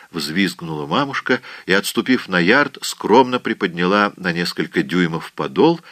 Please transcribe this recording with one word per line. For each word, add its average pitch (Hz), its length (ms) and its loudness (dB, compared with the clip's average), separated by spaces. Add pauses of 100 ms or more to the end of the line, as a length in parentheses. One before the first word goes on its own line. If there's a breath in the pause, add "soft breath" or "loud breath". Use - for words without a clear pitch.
(120)
взвизгнула 80 720 -4
мамушка 127 540 -2 (260 loud breath)
и, 90 60 0
отступив 101 560 0
на 92 100 0
ярд, 117 440 2
скромно 123 580 2
приподняла 98 760 0
на 90 160 -4
несколько 85 520 -2
дюймов 82 480 -2
подол 101 480 2 (120)